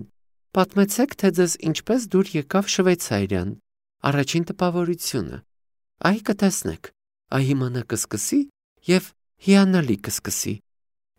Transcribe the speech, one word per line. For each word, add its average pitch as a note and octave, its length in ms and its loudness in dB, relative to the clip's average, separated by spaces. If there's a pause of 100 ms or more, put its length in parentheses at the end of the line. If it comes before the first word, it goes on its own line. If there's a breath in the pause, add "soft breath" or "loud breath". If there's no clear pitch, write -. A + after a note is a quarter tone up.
(540)
պատմեցեք, G3 580 0
թե - 180 0
ձեզ F3 300 2
ինչպես G#3+ 460 -2
դուր F#3+ 240 2
եկավ F#3+ 360 -2
Շվեյցարիան, G2+ 840 0 (540)
առաջին C#3+ 420 0
տպավորությունը, E3+ 920 -4 (640)
այ G3+ 200 2
կտեսնեք, G3 640 -2 (480)
այ C3 100 2
հիմա C3 280 0
նա B2 140 -4
կսկսի - 560 -2 (480)
և F3+ 160 4 (380)
հիանալի F#3 560 4
կսկսի»։ - 560 -6 (640)